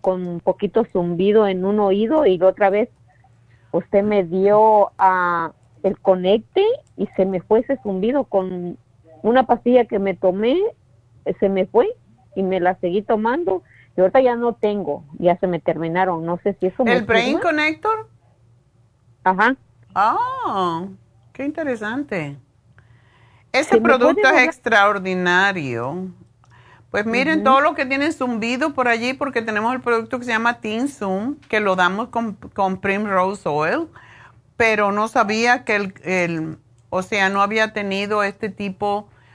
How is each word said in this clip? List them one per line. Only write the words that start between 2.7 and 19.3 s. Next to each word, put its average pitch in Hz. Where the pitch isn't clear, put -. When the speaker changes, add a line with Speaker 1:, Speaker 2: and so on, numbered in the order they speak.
Speaker 1:
usted 202
me 208
dio, 208
ah, 175
el 190
conecte 190
y 196
se 190
me 190
fue 220
ese 269
zumbido 214
con 185
una 247
pastilla 240
que 226
me 196
tomé, 208
eh, 190
se 196
me 190
fue 247
y 190
me 185
la 180
seguí 185
tomando 269
y 180
ahorita 190
ya 240
no 233
tengo, 196
ya 175
se 190
me 170
terminaron, 165
no 175
sé 202
si 185
eso 240
me 233
Speaker 2:
¿El 240
Brain 233
Speaker 1:
sirva. 330
Speaker 2:
Connector? 320
Speaker 1:
Ajá. 202